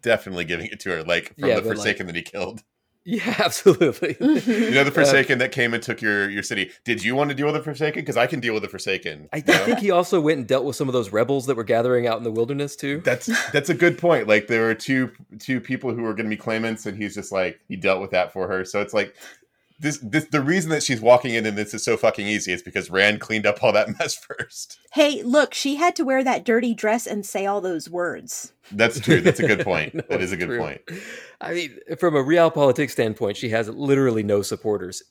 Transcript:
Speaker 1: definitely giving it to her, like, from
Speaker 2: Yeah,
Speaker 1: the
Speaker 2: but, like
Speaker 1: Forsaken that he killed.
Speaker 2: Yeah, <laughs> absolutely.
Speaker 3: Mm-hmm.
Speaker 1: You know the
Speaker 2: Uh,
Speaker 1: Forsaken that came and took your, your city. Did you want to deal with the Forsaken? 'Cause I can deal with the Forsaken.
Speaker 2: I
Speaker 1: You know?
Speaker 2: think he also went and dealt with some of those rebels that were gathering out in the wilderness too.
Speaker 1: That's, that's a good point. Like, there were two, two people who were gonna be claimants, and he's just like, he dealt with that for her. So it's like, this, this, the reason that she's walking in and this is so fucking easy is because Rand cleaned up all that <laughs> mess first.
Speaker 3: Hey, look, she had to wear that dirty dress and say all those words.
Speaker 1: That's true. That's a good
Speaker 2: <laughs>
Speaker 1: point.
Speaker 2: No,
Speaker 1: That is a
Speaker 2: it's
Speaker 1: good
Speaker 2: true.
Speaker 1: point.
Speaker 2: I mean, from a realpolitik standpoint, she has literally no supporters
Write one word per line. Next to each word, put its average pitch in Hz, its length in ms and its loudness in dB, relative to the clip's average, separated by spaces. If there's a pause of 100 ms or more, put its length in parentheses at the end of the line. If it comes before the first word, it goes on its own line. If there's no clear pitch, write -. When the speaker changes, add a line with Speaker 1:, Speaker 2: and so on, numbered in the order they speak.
Speaker 1:
definitely 95 420 0
giving 85 220 -4
it - 140 -12
to - 100 -8
her, 80 120 -2
like, 85 360 -2
from - 100 0
Speaker 2:
Yeah, 113 60 4
Speaker 1:
the 110 60 0
Speaker 2:
but, 110 80 -4
like 104 80 -2
Speaker 1:
Forsaken 104 280 -2
that 85 100 -8
he 87 60 -4
killed. 95 400 -8 (420)
Speaker 2:
Yeah, 214 340 -4
<laughs> 220 60 2
absolutely. 165 680 2
Speaker 3:
Mm-hmm. 254 380 2
Speaker 1:
You 220 180 2
know - 140 4
the 139 80 2
Speaker 2:
Uh, - 20 -10
Speaker 1:
Forsaken 135 460 4
that 127 120 0
came 120 220 0
and 113 80 -2
took 113 220 -6
your, 101 260 2
your 101 140 -4
city. 101 260 -4 (140)
Did 110 200 -2
you 117 120 0
want 143 160 0
to 139 40 -2
deal 143 120 0
with 151 80 0
the 151 80 -4
Forsaken? 147 420 -4
'Cause 123 120 -4
I 120 100 2
can - 120 -4
deal 113 140 -2
with 107 80 -2
the 98 80 -8
Forsaken. 85 640 -6
Speaker 2:
I 143 40 -6
Speaker 1:
You 151 100 -8
know? - 180 6
Speaker 2:
think 233 140 0
he 202 100 0
also 180 320 2
went 151 160 2
and 123 100 -8
dealt 131 180 2
with 143 100 -4
some 143 120 -4
of 127 60 -4
those 113 180 0
rebels 120 360 0
that 131 100 0
were 117 60 -4
gathering 120 420 2
out 113 140 0
in 120 40 -10
the 117 80 -4
wilderness 139 440 -2
too. 143 280 -6
Speaker 1:
That's, 123 220 -2 (260)
that's 143 200 0
a 165 40 2
good 170 220 4
point. 151 300 2
Like, 107 180 6
there 113 220 2
were 113 80 2
two, 131 360 -2 (280)
two 131 200 -4
people 127 360 -6
who 117 80 -4
were 110 100 -2
gonna 107 160 -4
be 107 80 -4
claimants, 110 480 -4
and 101 100 -8
he's 104 200 -6
just 101 160 -10
like, 92 360 -2
he - 80 -8
dealt 95 260 0
with 98 100 -8
that 90 200 0
for 92 160 -4
her. 95 180 -2
So 101 160 -4
it's 101 120 -6
like, 104 220 -2 (600)
this, 147 240 -4
this, 131 300 -2
the 151 80 2
reason 160 300 0
that 151 140 0
she's 117 180 -2
walking 123 320 6
in 110 120 0
and 104 120 -2
this 104 160 -6
is 107 100 -8
so 113 140 0
fucking 107 280 0
easy 101 280 -2
is 87 100 -6
because 92 260 -6
Rand 101 300 4
cleaned 107 260 -4
up 101 160 2
all 117 120 4
that 107 160 2
<laughs> 104 100 -10
mess 156 160 -4
first. - 640 -14 (140)
Speaker 3:
Hey, 294 280 2
look, 262 320 2
she 277 220 -2
had 349 220 0
to 330 80 -2
wear 262 180 0
that 247 220 -2
dirty 233 280 2
dress 220 320 -2
and 208 200 -6
say 196 200 -4
all 202 140 0
those 175 300 -6
words. 160 640 -8 (180)
Speaker 1:
That's 113 300 2
true. 147 180 4
That's - 220 2
a - 60 0
good 104 180 2
Speaker 2:
<laughs> - 0 -
Speaker 1:
point. 80 300 -2
Speaker 2:
No, 165 140 -6
Speaker 1:
That - 120 -2
is 90 100 -4
a 95 40 -4
Speaker 2:
it's 82 40 -8
Speaker 1:
good 87 80 -2
Speaker 2:
true. 120 120 -4
Speaker 1:
point. 71 220 -8 (600)
Speaker 2:
I - 120 -8
mean, 165 240 -6 (220)
from 165 160 4
a 139 80 4
realpolitik 147 680 4
standpoint, 107 460 0
she 120 140 -6
has 110 180 0
literally 135 560 2
no 101 200 2
supporters 98 680 -4